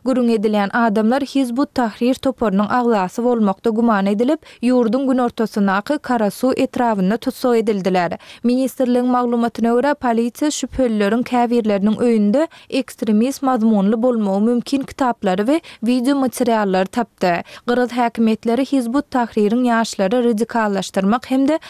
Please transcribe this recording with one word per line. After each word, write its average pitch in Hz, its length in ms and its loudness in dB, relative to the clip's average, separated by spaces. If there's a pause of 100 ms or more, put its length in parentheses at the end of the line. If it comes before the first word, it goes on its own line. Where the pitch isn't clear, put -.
gurun 247 240 2
edilen 208 440 0
adamlar 226 480 2
Hizbut 269 540 -2
Tahrir 240 400 0
toporunyň 208 540 0
agzasy 233 540 0
bolmakda 226 460 0
guman 220 360 0
edilip, 240 340 0 (220)
ýurdun 247 460 2
gün 262 100 2
ortasynaky 220 840 0
Karasu 240 560 0
etrawynda 226 640 0
tutsak 247 400 -2
edildiler. 190 600 0 (260)
Ministrligiň 247 600 0
maglumatyna 240 720 0
görä, 254 240 2
polisiýa 240 520 -2
şüphelileriň 226 720 0
käbirleriniň 220 760 0
öýünde 233 480 2 (220)
ekstremist 233 720 -2
mazmunly 226 640 2
bolmagy 214 420 0
mümkin 247 360 0
kitaplary 208 640 -2
we 302 160 2 (220)
video 247 320 2
materiallar 226 680 0
tapdy. 190 580 -2 (240)
Gyrgyz 240 240 0
häkimetleri 233 760 0
Hizbut 247 280 -2
Tahririň 240 720 0
ýaşlary 226 580 0
radikallaşdyrmak 214 1080 -2
hemde 277 280 2 (100)